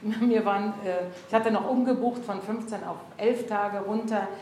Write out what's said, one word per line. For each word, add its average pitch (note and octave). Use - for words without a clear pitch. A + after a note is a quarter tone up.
<laughs> A3
Mir A3
waren, G3+
äh, F3+
ich -
hatte A3+
noch G#3
umgebucht B3
von G3
fünfzehn A3
auf F3
elf A#3
Tage G3+
runter, G#3+